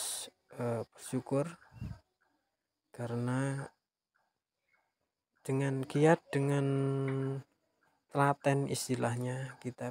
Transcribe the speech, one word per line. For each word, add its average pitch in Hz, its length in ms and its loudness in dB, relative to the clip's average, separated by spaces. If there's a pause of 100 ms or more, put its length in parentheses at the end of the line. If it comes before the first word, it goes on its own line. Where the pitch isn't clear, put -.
(600)
eh, 117 320 -2
bersyukur 139 640 -4 (1400)
karena 127 720 -2 (1800)
dengan 135 480 0
giat, 156 400 6
dengan 139 360 2 (1500)
telaten 139 560 4
istilahnya, 127 880 -2
kita 123 340 -8